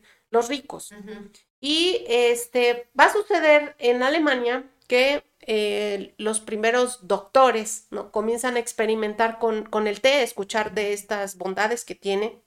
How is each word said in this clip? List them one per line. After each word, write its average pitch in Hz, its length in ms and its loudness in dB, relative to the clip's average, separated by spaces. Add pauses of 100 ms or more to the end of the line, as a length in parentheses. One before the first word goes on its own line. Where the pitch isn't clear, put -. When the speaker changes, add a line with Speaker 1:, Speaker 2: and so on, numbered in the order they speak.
(300)
Speaker 1:
los 233 180 2
ricos. - 440 -10
Speaker 2:
Ujú. 208 380 -18 (300)
Speaker 1:
Y, 320 480 0
este, 240 800 2 (100)
va 285 80 8
a 381 80 4
suceder 311 680 2
en 247 240 2
Alemania 269 600 0 (240)
que, 269 360 2 (280)
eh, 208 680 -2
los 214 240 -4
primeros 226 680 -2
doctores, 220 800 2
¿no? - 220 -10
Comienzan 233 440 -2
a 240 40 0
experimentar 220 800 -2
con, 220 260 0
con 214 220 -2
el 208 120 -4
té, 277 220 4
escuchar 214 520 -4
de 208 200 -2
estas 202 440 -6
bondades 196 480 -2
que - 100 -12
tiene. 202 520 -4